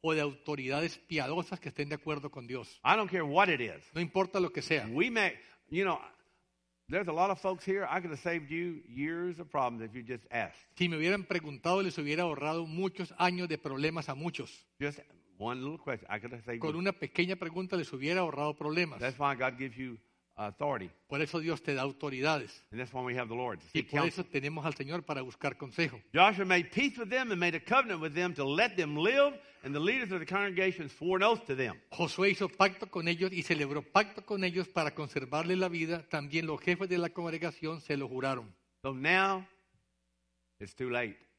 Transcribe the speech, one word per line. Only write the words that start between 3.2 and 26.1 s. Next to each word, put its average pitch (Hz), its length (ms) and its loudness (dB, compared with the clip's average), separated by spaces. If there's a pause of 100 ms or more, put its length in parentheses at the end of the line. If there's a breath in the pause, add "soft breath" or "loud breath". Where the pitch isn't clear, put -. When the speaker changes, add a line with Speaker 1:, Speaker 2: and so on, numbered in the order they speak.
Speaker 2:
what 175 240 6
it 147 100 4
is. 92 240 -4 (100)
Speaker 1:
No 156 60 -4
importa 185 400 0
lo 180 120 2
que 147 100 -6
sea. 123 280 0
Speaker 2:
We 165 200 2
may, 202 240 2 (360 loud breath)
you 175 140 0
know, 180 160 2 (880)
there's 175 180 0
a 160 60 -2
lot 185 180 4
of 185 80 -2
folks 185 260 -2
here, 190 240 0
I 170 120 0
could 170 100 -8
have 139 80 -8
saved 165 320 -4
you 170 360 -4
years 160 520 -4
of 170 100 -14
problems 120 340 0
if 110 120 -12
you 123 80 -10
just 120 280 -10
asked. 117 280 -4 (180)
Speaker 1:
Si 180 100 4
me 165 100 0
hubieran 185 280 2
preguntado, 170 560 0
les 180 160 -2
hubiera 156 260 0
ahorrado 160 440 -2
muchos 180 500 -4
años 180 300 2
de 156 100 -2
problemas 151 520 -2
a 135 60 -6
muchos. 143 500 -8 (140)
Speaker 2:
Just 147 200 -4 (400)
one 120 240 -4
little 151 160 -8
question, 127 320 -6
I 104 80 -2
could 120 140 -10
have 117 100 -14
saved 120 160 -6
Speaker 1:
Con 156 140 -2
Speaker 2:
you. 165 60 -4
Speaker 1:
una 190 120 2
pequeña 180 460 -2
pregunta 180 400 -4
les 165 160 -2
hubiera 147 260 0
ahorrado 147 360 0
problemas. 156 440 -2
Speaker 2:
That's 123 180 -2
why 139 180 2
God 127 220 0
gives 127 200 -8
you 127 200 -8 (380)
authority. 104 540 -4 (180)
Speaker 1:
Por 143 140 -2
eso 160 180 -2
Dios 160 240 -2
te 147 120 -2
da 131 80 -2
autoridades. 139 880 -2
Speaker 2:
And 110 100 -8
that's 120 120 -8
why 127 100 -4
we 123 120 -2
have 120 140 -2
the 117 60 -4
Lord 120 240 -4
to - 80 -20
Speaker 1:
Y 156 140 -2
Speaker 2:
seek - 100 -10
Speaker 1:
por 143 100 2
Speaker 2:
counsel. 175 240 -2
Speaker 1:
eso - 60 -20
tenemos 147 340 -4
al 151 100 -2
Señor 151 300 -6
para 139 160 -4
buscar 127 360 -6
consejo. 135 440 -4 (120)